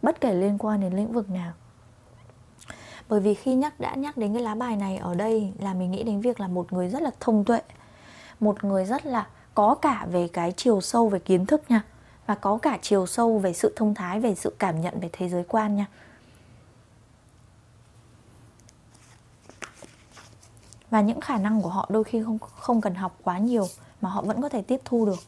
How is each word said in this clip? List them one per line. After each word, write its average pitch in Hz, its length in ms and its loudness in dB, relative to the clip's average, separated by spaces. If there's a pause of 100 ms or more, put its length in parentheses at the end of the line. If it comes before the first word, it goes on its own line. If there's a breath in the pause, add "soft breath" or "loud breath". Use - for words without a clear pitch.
bất - 200 0
kể 240 120 2
liên 202 240 2
quan 214 240 -2
đến 180 120 -2
lĩnh 214 180 -2
vực 226 180 -4
nào. 175 240 -6 (1600 loud breath)
Bởi 214 100 4
vì 202 140 4
khi 262 220 0
nhắc, 294 240 0
đã - 160 -6
nhắc 285 220 -6
đến 208 160 -2
cái 240 100 -2
lá 214 120 -4
bài 233 200 -4
này 196 220 -4
ở 175 180 -6
đây 214 440 0
là 196 140 -4
mình 180 180 -2
nghĩ 190 120 -4
đến 208 180 -2
việc 240 180 -2
là 196 80 -4
một 180 260 -4
người 180 160 -2
rất 262 120 -4
là 285 180 -2
thông 214 260 2
tuệ, 233 160 4 (800 loud breath)
một 208 240 2
người 196 220 0
rất 254 200 -2
là 240 220 -2 (260 soft breath)
có 220 220 6
cả 254 360 0
về 175 160 2
cái 170 300 -2
chiều 220 240 4
sâu 233 280 2
về 196 100 0
kiến 185 260 2
thức 302 240 2
nha, 220 140 4 (420 soft breath)
và 208 100 0
có 202 220 0
cả 262 240 0
chiều 196 240 2
sâu 226 340 2
về 190 140 0
sự 208 220 2
thông 208 180 2
thái, 190 260 -4
về 226 160 0
sự - 240 -4
cảm 165 220 0
nhận, 175 180 -4
về 175 140 -6
thế 180 160 -4
giới 180 140 -2
quan 214 320 0
nha. 202 100 0 (4000 loud breath)
Và 220 120 4
những 226 200 0
khả 262 160 -4
năng 208 240 2
của 175 80 -2
họ - 200 -4
đôi 214 140 2
khi 220 200 -2
không, 220 160 -4
không - 420 -2
cần 190 140 -2
học 185 280 -8
quá 180 140 -2
nhiều 214 300 2 (340 loud breath)
mà 185 80 -2
họ 196 120 -4
vẫn 220 200 -2
có 285 80 -4
thể 233 120 -4
tiếp 254 240 -2
thu 233 200 2
được. 190 220 0